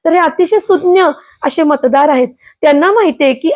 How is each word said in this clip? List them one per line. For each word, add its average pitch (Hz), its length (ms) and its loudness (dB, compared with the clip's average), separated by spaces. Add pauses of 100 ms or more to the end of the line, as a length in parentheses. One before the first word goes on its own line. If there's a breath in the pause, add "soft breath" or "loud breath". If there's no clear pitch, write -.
तर 330 60 -2
हे 339 80 2
अतिशय 359 400 0
सुज्ञ 370 440 0 (400 loud breath)
असे 302 200 -2
मतदार 285 460 0
आहेत. 254 200 0 (340 soft breath)
त्यांना 302 300 2
माहिती 381 320 0
आहे 262 100 0
की 311 220 -4